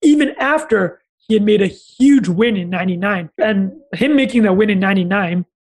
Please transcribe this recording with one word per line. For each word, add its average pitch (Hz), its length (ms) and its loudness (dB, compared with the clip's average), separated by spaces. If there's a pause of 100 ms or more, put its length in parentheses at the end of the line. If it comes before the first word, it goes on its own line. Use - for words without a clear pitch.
even 294 360 2
after 262 640 -2 (160)
he - 160 -4
had 208 100 2
made 208 180 2
a 190 60 0
huge 262 600 0
win 208 280 0
in 175 140 -6
ninety-nine. 180 680 -4
And 196 360 -2 (200)
him 285 220 0
making 254 280 2
that 196 100 2
win 214 160 2
in 196 100 0
ninety-nine 185 680 -2 (180)